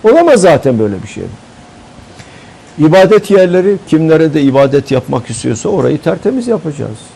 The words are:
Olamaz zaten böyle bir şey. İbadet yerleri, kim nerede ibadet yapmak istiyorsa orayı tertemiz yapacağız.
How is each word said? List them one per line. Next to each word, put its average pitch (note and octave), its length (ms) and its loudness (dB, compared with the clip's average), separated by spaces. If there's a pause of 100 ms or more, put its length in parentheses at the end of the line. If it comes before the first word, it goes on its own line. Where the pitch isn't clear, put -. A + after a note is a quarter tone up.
Olamaz C#4 380 4
zaten C#3 380 2
böyle G2+ 240 -4
bir - 40 -16
şey. F#2 160 -14 (1500)
İbadet F#3+ 540 4
yerleri, F#3 460 2 (100)
kim D#3+ 200 0
nerede D#3+ 340 2
ibadet C#3 500 0
yapmak B2+ 380 -4
istiyorsa A#2+ 400 -6
orayı D3+ 320 -2
tertemiz A#3 460 -4
yapacağız. C#3+ 500 -6 (180)